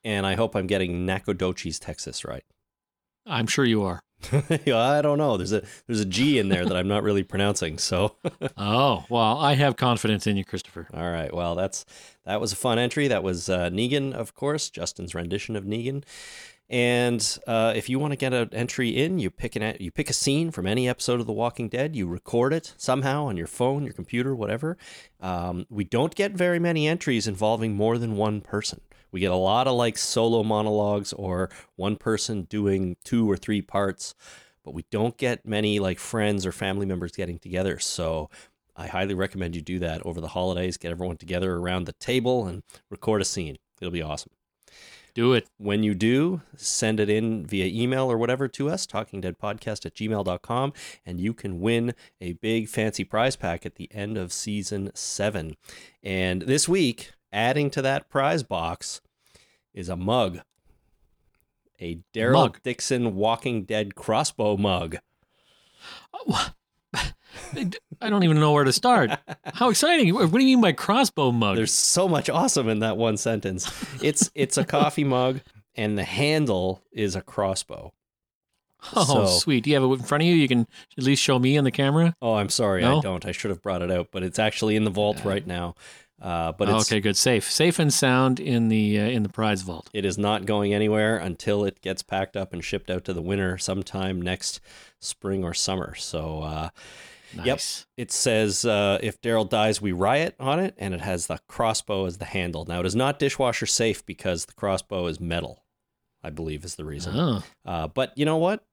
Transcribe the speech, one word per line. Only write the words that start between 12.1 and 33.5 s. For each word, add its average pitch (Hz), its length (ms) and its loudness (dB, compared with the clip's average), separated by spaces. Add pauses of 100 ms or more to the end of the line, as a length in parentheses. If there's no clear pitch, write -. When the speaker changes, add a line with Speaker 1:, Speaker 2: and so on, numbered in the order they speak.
Speaker 1:
that 101 140 -2
was 104 140 -2
a - 40 -6
fun 117 220 2
entry. 131 280 0
That 101 160 2
was, 90 260 -2
uh, 87 200 2
Negan, 123 440 -2
of - 220 -8
course, 147 340 -4
Justin's - 460 -10
rendition 87 400 -6
of 101 100 -6
Negan. 123 380 -4 (680)
And, 120 760 2
uh, 113 280 2
if 110 140 -4
you 131 100 0
wanna 143 160 -2
get 131 180 -2
an 120 200 0
entry 120 360 -2
in, 160 300 0
you 95 120 0
pick - 240 -8
an, 107 240 -2
you 90 120 -8
pick - 180 -4
a 113 40 -2
scene 156 380 2
from 92 160 -4
any 123 200 0
episode 123 320 0
of 113 60 -2
The 113 80 -4
Walking 117 340 -2
Dead, 139 280 -4
you 95 120 -2
record 117 460 0
it 160 240 -6
somehow 135 480 0
on 104 120 -4
your 82 100 -6
phone, 139 360 0
your - 100 -8
computer, 123 420 -4
whatever. 117 420 -4 (420)
Um, 90 500 -4
we 104 140 -4
don't 135 320 0
get 202 180 0
very 175 260 2
many 160 280 2
entries 127 400 0
involving 110 480 0
more 113 220 2
than 113 180 -2
one 107 260 0
person. - 400 -6 (300)
We 90 100 -4
get 92 100 2
a 90 40 2
lot 98 300 4
of, 131 100 2
like, 120 220 2
solo 113 460 2
monologues 104 680 0
or 92 360 -4 (260)
one 98 200 -2
person 107 480 -2
doing 98 600 0
two 117 240 2
or 98 100 2
three 104 260 -2